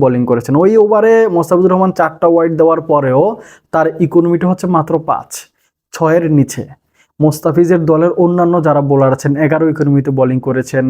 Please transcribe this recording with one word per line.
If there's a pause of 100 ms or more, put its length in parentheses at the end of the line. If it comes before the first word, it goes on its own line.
বোলিং
করেছেন।
ওই (120)
ওভারে (240)
মোস্তাফিজুর
রহমান
চারটা
ওয়াইড
দেওয়ার (100)
পরেও (480)
তার (200)
ইকোনমিটা
হচ্ছে (100)
মাত্র (160)
পাঁচ, (640)
ছয়ের (140)
নিচে। (600)
মোস্তাফিজের
দলের (120)
অন্যান্য (120)
যারা (100)
বোলার
আছেন, (120)
এগারো
ইকোনমিতে
বোলিং
করেছেন,